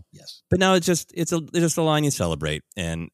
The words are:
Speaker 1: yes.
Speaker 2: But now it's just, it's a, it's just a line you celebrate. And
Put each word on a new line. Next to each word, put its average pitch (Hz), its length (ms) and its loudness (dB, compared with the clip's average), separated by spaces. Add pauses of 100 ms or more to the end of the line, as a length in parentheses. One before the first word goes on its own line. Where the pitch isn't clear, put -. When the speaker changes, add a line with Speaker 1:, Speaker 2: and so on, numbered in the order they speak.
(120)
Speaker 1:
yes. - 380 -20
Speaker 2:
But 175 100 2
now 190 160 4
it's 175 100 2
just, - 300 0
it's 170 180 -4
a, 170 40 0
it's 165 220 -4
just 170 180 2
a 170 60 0
line 151 200 2
you 143 80 2
celebrate. 78 520 -2 (140)
And 82 360 -6